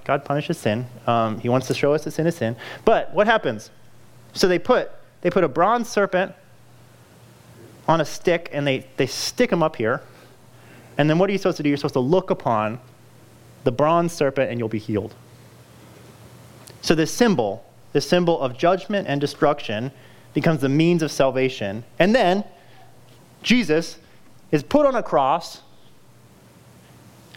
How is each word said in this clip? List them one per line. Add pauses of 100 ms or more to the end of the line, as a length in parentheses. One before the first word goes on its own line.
God
punishes
sin. (220)
Um,
he
wants
to
show
us
that
sin
is
sin. (280)
But
what
happens? (600)
So
they
put, (300)
they
put
a
bronze
serpent (1500)
on
a
stick,
and
they, (100)
they
stick
him
up
here. (960)
And
then
what
are
you
supposed
to
do?
You're
supposed
to
look
upon (840)
the
bronze
serpent,
and
you'll
be
healed. (1700)
So
this
symbol, (260)
this
symbol
of
judgment
and
destruction, (420)
becomes
the
means
of
salvation. (160)
And
then (960)
Jesus (540)
is
put
on
a
cross, (1800)